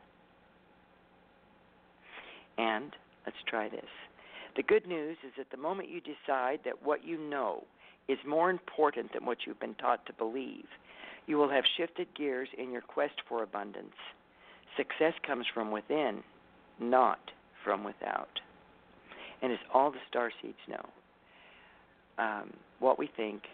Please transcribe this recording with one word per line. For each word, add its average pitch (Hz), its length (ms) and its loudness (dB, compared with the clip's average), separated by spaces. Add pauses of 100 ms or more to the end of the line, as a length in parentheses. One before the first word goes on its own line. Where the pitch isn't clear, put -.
(2500)
And 113 340 0 (340)
let's - 120 -10 (100)
try 110 220 -2
this. - 160 -10 (680)
The 135 80 0
good 214 240 6
news 156 380 -4
is 131 120 -16
that 135 140 -10
the 127 60 -8
moment 175 320 -4
you 170 120 -8
decide 139 640 0
that - 180 -4
what 147 220 2
you 165 120 -4
know 139 460 -2 (460)
is 135 160 2
more 160 240 4
important 147 640 2
than - 120 -4
what 120 200 -2
you've 113 140 -8
been 117 160 -6
taught 123 300 0
to 120 80 -12
believe, 117 520 -6 (640)
you 151 100 2
will 147 120 6
have 135 140 6 (140)
shifted 170 380 -2
gears 131 420 -2
in 127 140 -6
your 120 100 -6
quest 143 340 0 (140)
for 117 140 0
abundance. 101 520 -8 (800)
Success 156 380 2 (120)
comes 123 280 -2
from 110 180 -2
within, 113 520 0 (560)
not 120 400 6 (440)
from 101 200 2
without. - 460 -4 (1120)
And 127 100 2
as 117 80 -2 (140)
all 139 180 8
the 135 60 -8 (120)
star 120 220 0 (100)
seeds 110 160 -10 (100)
know, - 180 -8 (1300)
um, 104 340 -2 (280)
what 127 180 6
we 147 180 -2
think, 107 280 -4 (100)